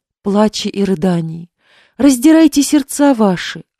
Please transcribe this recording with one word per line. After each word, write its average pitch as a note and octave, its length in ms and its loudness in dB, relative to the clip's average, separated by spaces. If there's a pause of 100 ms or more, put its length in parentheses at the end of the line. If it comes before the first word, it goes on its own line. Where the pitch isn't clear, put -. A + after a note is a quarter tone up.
(220)
плаче G#3 460 -2
и G3 160 -4
рыдании. E3+ 680 -4 (460)
Раздирайте C#4+ 680 4
сердца C#4+ 520 0
ваши, G3 500 -2 (160)